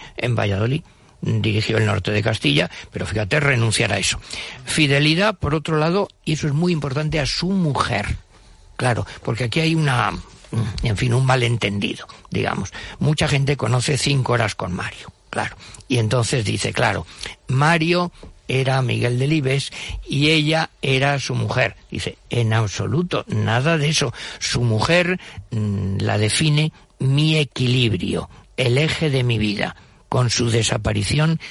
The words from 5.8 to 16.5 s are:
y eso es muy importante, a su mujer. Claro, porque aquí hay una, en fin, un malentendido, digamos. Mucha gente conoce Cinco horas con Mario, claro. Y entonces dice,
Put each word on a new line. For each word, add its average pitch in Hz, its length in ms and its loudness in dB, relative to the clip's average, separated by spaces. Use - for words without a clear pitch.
y 151 100 0
eso 151 140 -4
es 143 40 0
muy 175 200 2
importante, 147 460 -2
a 139 80 0
su - 240 -2
mujer. 139 640 0
Claro, 113 300 0
porque 123 220 -2
aquí 120 160 0
hay 165 140 2
una, 127 360 2
en 113 160 0
fin, 123 160 0
un 131 100 4
malentendido, 120 800 0
digamos. 98 420 -4
Mucha 151 300 2
gente 139 280 2
conoce 127 400 0
Cinco 135 380 0
horas 113 220 0
con 90 180 -6
Mario, - 380 -10
claro. - 260 -4
Y 123 100 2
entonces 117 460 2
dice, 107 300 -2